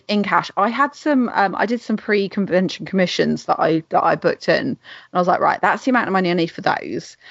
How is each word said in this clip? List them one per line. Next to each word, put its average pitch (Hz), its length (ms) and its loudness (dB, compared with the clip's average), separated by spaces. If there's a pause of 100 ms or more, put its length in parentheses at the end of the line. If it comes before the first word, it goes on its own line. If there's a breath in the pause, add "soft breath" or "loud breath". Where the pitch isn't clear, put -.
in 208 160 0
cash. 170 340 -2
I 196 120 2
had 269 240 0
some, 269 400 0
um, 196 240 0
I - 80 0
did 233 160 -4
some 214 160 -4
pre-convention 190 880 -2
commissions 165 600 0
that 160 140 -2
I, 165 300 2
that - 140 2
I 160 120 2
booked - 320 -2
in. 165 80 4 (120)
And 123 100 -4 (360 loud breath)
I - 60 0
was 180 80 2
like, 185 120 2
"Right, - 200 2
that's 202 260 0
the - 60 0
amount 240 160 2
of 190 60 -4
money 190 160 2
I 175 60 0
need 170 160 0
for - 100 -14
those." - 560 -4 (140)